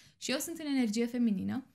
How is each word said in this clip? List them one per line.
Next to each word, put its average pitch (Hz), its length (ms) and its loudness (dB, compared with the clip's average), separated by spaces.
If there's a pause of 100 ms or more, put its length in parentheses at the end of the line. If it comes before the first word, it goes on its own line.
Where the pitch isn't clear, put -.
(160)
și - 140 -4
eu 262 80 0
sunt 330 200 -6
în 320 80 -8 (100)
energie 233 300 2
feminină 226 580 0 (100)